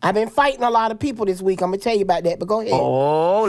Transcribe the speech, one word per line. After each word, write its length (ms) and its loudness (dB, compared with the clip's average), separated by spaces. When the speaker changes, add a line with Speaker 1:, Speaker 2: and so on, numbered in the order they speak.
Speaker 1:
I've 100 2
been 140 0
fighting 340 0
a 80 0
lot 220 0
of 80 -10
people 260 -4
this 160 -2
week. 200 0
I'ma 160 -2
tell 180 -2
you 60 0
about 200 0
that, 160 -2
but 80 -6
go 140 0
ahead. 120 -4
Speaker 2:
Oh, 760 2